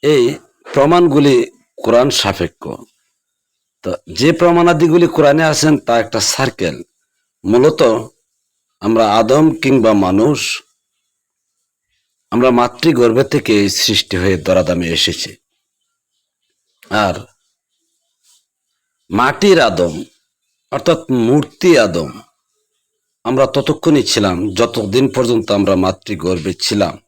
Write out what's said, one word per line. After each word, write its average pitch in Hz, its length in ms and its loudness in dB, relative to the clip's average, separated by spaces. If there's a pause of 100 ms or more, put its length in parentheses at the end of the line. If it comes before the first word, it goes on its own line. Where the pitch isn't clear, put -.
এই 139 200 2 (500)
প্রমাণগুলি 147 640 4 (480)
কোরআন 120 260 2 (120)
সাপেক্ষ। 95 420 -4 (1200)
তো 98 60 -6 (300)
যে 147 100 2 (100)
প্রমাণাদিগুলি 170 760 4
কোরআনে 151 280 2 (100)
আছেন 156 200 0 (120)
তা 117 80 -2 (100)
একটা 110 160 -6 (140)
সার্কেল। 104 420 -4 (680)
মূলত 127 380 2 (1000)
আমরা 113 240 2 (140)
আদম 135 260 2 (180)
কিংবা 131 280 2 (140)
মানুষ, 107 340 0 (1900)
আমরা 127 180 2 (100)
মাতৃগর্ভে 123 760 0
থেকে 113 220 0 (280)
সৃষ্টি - 380 -4
হয়ে 95 140 0 (120)
ধরাধামে 90 400 0 (100)
এসেছি। - 340 -6 (1700)
আর 90 100 -4 (1900)
মাটির 147 500 2 (100)
আদম 87 240 -2 (800)
অর্থাৎ 147 300 -2 (260)
মূর্তি 147 420 0 (160)
আদম 82 260 -4 (1120)
আমরা 131 200 2 (100)
ততক্ষণই 151 560 0
ছিলাম 95 260 0 (220)
যতদিন 117 460 -2 (100)
পর্যন্ত 117 320 -2 (120)
আমরা 95 160 0 (100)
মাতৃগর্ভে 92 680 -6 (120)
ছিলাম। 98 300 -2 (120)